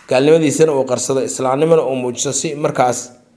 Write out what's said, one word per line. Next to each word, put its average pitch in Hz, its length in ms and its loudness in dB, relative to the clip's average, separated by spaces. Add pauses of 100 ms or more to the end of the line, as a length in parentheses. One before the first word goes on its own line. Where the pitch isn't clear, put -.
gaalnimadiisina 156 680 4
uu 131 120 0
qarsado, 127 380 -2
islaamnimada 143 600 0
uu 131 120 -2
muujisto 123 380 -4
si 156 220 -4
markaas 127 560 -2 (260)